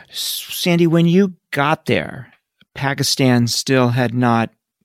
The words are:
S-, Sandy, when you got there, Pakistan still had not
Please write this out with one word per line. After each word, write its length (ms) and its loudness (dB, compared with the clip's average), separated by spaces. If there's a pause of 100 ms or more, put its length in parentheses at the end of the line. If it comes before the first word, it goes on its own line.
S-, 400 -10
Sandy, 380 0
when 200 4
you 280 2 (160)
got 340 -2
there, 480 -4 (420)
Pakistan 720 0
still 400 0
had 260 -2
not 340 0 (360)